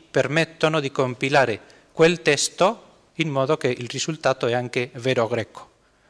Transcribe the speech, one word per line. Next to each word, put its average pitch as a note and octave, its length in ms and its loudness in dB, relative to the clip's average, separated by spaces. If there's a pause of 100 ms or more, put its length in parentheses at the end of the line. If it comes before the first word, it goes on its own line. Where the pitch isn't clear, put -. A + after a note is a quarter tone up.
(120)
permettono D#3 680 0
di C3+ 120 -4
compilare C3 680 0 (340)
quel E3+ 280 4
testo F3+ 600 0 (320)
in D#3+ 140 -2
modo C3+ 280 0
che C3 120 0
il B2 180 -4
risultato C#3 580 -2
è A#2 80 0
anche B2 440 -4
vero B2 280 0
greco. A2 440 -6 (400)